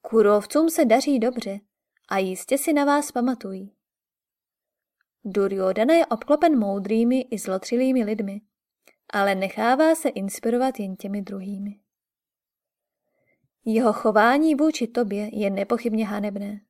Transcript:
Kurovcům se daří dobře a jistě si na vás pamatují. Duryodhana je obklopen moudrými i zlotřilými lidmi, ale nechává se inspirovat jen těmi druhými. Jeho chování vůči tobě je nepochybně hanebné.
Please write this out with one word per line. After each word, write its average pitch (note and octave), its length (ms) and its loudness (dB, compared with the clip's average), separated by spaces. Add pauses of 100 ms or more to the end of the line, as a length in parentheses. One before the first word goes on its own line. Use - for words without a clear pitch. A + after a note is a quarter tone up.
Kurovcům A3 680 2
se D#4+ 160 2
daří B3+ 340 2
dobře G#3+ 400 -4 (500)
a G3 80 -2
jistě F#3+ 400 -2
si D#4 160 0
na C#4+ 120 4
vás C#4+ 260 2
pamatují. G#3 640 -6 (1500)
Duryodhana G3 720 0
je E4 120 4
obklopen D4 540 2
moudrými A3 640 0
i G#3 180 -8
zlotřilými A#3+ 640 -2
lidmi, G#3 380 -6 (680)
ale G3 260 0
nechává A#3+ 600 2
se C#4+ 140 -2
inspirovat A#3+ 680 -2
jen F#3+ 160 -6
těmi G3+ 260 -8
druhými. G3 580 -10 (1900)
Jeho A3 280 2
chování B3 600 4
vůči D4 320 0
tobě G#3 460 -4
je G#3 160 0
nepochybně A3 560 -2
hanebné. G3+ 640 -6